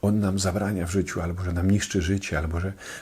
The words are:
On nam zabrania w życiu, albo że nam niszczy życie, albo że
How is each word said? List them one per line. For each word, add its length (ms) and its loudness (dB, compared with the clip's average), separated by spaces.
On 160 4
nam 200 2
zabrania 480 0
w 40 -6
życiu, 300 0
albo 240 -4
że 80 -2
nam 180 2
niszczy 320 2
życie, 360 0
albo 220 -2
że 120 -2